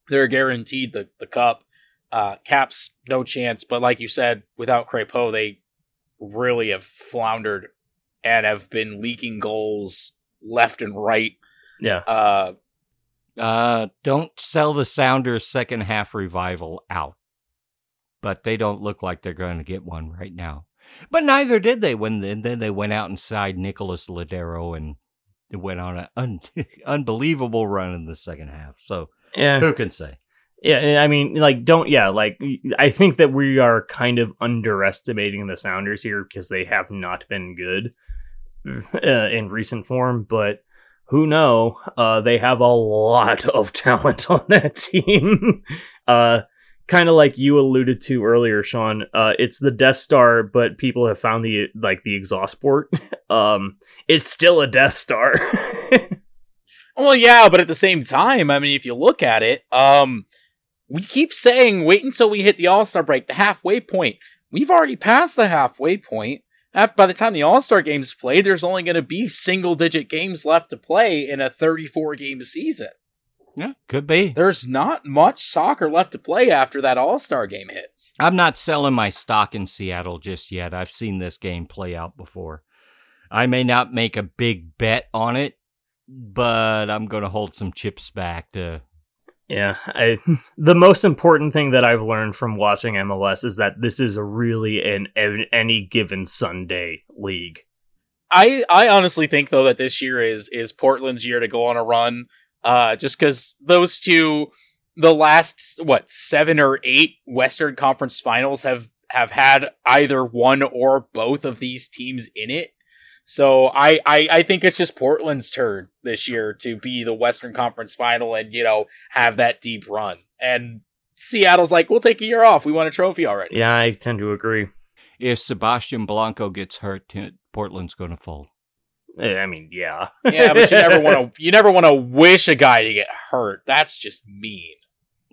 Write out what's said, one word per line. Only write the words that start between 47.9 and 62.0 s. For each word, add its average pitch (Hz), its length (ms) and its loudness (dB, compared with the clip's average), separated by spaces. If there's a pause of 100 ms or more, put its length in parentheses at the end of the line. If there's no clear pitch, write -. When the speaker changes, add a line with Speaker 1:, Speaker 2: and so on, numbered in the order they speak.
Speaker 2:
to 123 240 -2
earlier, 113 360 2
Sean, 107 420 -4 (100)
uh, 110 260 4
it's - 200 -2
the 135 120 0
Death 131 240 2
Star, 120 480 4
but 117 340 -2
people 123 300 -2
have 104 120 -2
found 113 260 -2
the, 107 280 -2
like, 104 300 -4
the 101 120 -6
exhaust 95 440 -6
port. 139 340 0
<laughs> 143 60 -4 (300)
Um, 104 480 0 (300)
it's 156 200 2
still 170 320 4
a 143 60 2
Death 127 320 2
Star. 123 420 0 (520)
<laughs> - 180 4 (880)
Speaker 1:
Well, 277 180 4
yeah, 233 320 10
but 175 140 8
at 170 80 -2
the 160 60 -4
same 180 280 0
time, 175 480 2
I 143 80 2
mean, 143 160 0
if 139 100 -6
you 123 80 -8
look 160 300 2
at 113 180 2
it, 117 300 0
um, 135 540 6 (640)
we 156 120 -4
keep 277 300 0
saying, 240 540 4
"Wait 190 180 4